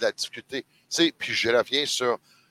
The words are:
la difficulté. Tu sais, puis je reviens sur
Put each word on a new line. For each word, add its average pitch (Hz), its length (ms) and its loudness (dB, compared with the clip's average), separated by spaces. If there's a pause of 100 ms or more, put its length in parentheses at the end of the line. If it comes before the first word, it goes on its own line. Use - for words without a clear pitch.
la 110 100 2
difficulté. - 520 -8
Tu - 40 -20 (220)
sais, 170 280 2
puis 120 160 -6
je 113 160 0
reviens 123 380 2
sur 120 320 -2 (320)